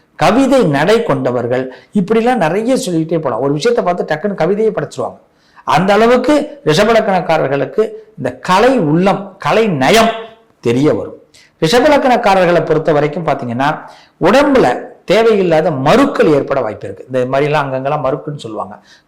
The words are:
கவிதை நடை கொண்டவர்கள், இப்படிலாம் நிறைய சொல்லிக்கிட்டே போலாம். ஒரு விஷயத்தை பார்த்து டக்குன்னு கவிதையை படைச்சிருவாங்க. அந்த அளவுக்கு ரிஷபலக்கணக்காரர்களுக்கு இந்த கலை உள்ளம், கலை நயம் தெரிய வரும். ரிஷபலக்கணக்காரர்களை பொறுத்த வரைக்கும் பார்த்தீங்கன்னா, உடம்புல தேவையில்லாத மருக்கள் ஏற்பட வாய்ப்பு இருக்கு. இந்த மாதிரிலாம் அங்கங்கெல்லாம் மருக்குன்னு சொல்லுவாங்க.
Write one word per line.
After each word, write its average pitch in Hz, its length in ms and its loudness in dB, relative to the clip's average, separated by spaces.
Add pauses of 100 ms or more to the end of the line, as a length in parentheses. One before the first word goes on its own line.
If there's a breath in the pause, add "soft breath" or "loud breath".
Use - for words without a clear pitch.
(160 soft breath)
கவிதை 240 480 2
நடை 165 380 0
கொண்டவர்கள், 127 720 -2 (220 loud breath)
இப்படிலாம் 220 400 0
நிறைய 220 420 0
சொல்லிக்கிட்டே 165 460 -4
போலாம். 120 180 -4
ஒரு 139 120 -2
விஷயத்தை 214 320 0
பார்த்து 180 300 -2
டக்குன்னு 196 200 -6
கவிதையை 202 380 -2
படைச்சிருவாங்க. 123 460 -8 (460 soft breath)
அந்த 180 280 0
அளவுக்கு 247 720 2
ரிஷபலக்கணக்காரர்களுக்கு 175 1200 0 (280 loud breath)
இந்த 123 240 -6
கலை 233 380 2
உள்ளம், 170 600 0
கலை 202 300 0
நயம் 185 420 2 (500)
தெரிய 127 340 2
வரும். - 260 -8 (400 soft breath)
ரிஷபலக்கணக்காரர்களை 214 1040 2
பொறுத்த 156 280 0
வரைக்கும் 147 340 -2
பார்த்தீங்கன்னா, 135 520 -4 (420 loud breath)
உடம்புல 214 720 2 (140)
தேவையில்லாத 180 640 2
மருக்கள் 196 560 2
ஏற்பட 139 340 2
வாய்ப்பு 110 280 -8
இருக்கு. - 240 -16
இந்த 131 260 -2
மாதிரிலாம் 147 260 0
அங்கங்கெல்லாம் 135 400 -4
மருக்குன்னு 143 320 -6
சொல்லுவாங்க. 104 420 -12 (300 soft breath)